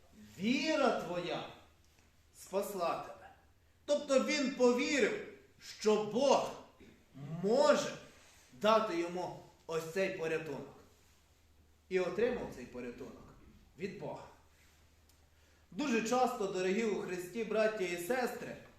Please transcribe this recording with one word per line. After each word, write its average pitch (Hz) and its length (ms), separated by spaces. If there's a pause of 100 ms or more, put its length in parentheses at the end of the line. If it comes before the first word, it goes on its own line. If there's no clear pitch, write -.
(400)
"Віра 269 640
твоя 165 480 (920)
спасла 185 640
тебе". - 220 (560)
Тобто 277 380
він 277 320
повірив, 247 720 (320)
що 214 440
Бог 226 480 (920)
може 254 540 (560)
дати 208 460
йому 175 440 (240)
ось 160 260
цей 190 240
порятунок. 156 580 (1120)
І 185 100
отримав 180 560
цей 123 100
порятунок - 580 (540)
від 180 220
Бога. - 280 (1400)
Дуже 226 380
часто, 247 380
дорогі 190 360
у 196 180
Христі, 180 420
браття 214 400
і 175 140
сестри, 226 600 (220)